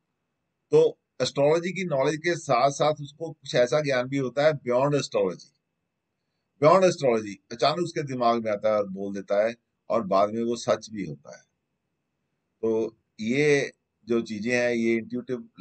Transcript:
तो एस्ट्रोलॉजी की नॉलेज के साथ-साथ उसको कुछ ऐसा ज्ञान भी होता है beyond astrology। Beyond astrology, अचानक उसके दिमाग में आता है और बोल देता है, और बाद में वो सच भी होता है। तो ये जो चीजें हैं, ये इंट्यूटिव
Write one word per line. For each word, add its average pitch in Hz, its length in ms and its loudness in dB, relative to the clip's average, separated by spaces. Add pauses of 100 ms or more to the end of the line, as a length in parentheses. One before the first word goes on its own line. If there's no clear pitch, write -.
(720)
तो 156 280 4 (220)
एस्ट्रोलॉजी 156 500 0
की 190 120 -6
नॉलेज 151 340 0
के 165 180 -2
साथ-साथ 143 680 2
उसको 147 300 -12
कुछ - 240 -10
ऐसा 127 260 2
ज्ञान 131 260 -2
भी 139 100 -4
होता 135 280 -2
है 160 60 6
beyond 135 400 0
astrology। 101 580 -2 (1120)
Beyond 180 200 6
astrology, 113 520 0 (160)
अचानक 147 280 0
उसके 165 240 -4
दिमाग 120 420 0
में 110 60 -2
आता 104 180 0
है 107 60 2
और 101 140 0
बोल 98 260 -8
देता 101 320 0
है, 120 80 -4 (340)
और 113 140 -2
बाद 98 260 2
में 117 140 -4
वो 117 120 -2
सच 110 340 -2
भी 104 160 -8
होता 71 320 -16
है। - 60 -20 (1200)
तो 113 360 -2 (220)
ये 135 520 0 (340)
जो 117 160 0
चीजें 113 380 -2
हैं, 120 120 0
ये 117 240 0
इंट्यूटिव 120 540 -8 (120)